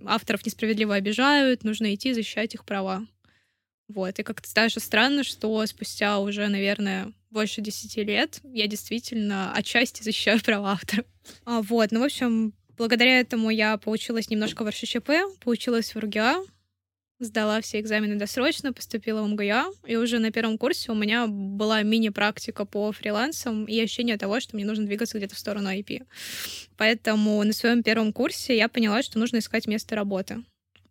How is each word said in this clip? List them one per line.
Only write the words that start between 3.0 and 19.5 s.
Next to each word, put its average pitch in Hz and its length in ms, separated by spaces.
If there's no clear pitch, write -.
Вот. 196 320
И - 20
как-то - 320
даже 220 260
странно, 262 440
что 214 420
спустя 208 540
уже, 202 280
наверное, 196 640
больше 214 300
десяти 208 440
лет 208 360
я 214 140
действительно 208 840
отчасти - 500
защищаю 214 380
права 202 320
авторов. 208 340
А, 233 160
вот. 214 300
Ну, 226 100
в 247 40
общем, 226 480
благодаря 240 420
этому 226 320
я 220 280
поучилась 220 520
немножко 214 320
в 220 60
Р 208 60
Щ - 120
Ч - 140
П, 320 240
поучилась 226 500
в 226 60
Р 214 80
Г 208 140
А, 269 200
сдала 214 420
все 214 200
экзамены 214 360
досрочно, 254 560
поступила 220 500
в - 40
М 208 80
Г 202 160